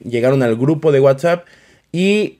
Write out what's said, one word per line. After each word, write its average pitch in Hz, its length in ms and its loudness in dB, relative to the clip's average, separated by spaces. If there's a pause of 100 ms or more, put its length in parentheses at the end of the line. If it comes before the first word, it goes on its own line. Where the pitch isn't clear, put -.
llegaron 123 400 0
al 117 120 0
grupo 147 360 0
de 139 80 2
WhatsApp 139 460 0 (460)
y 196 480 -2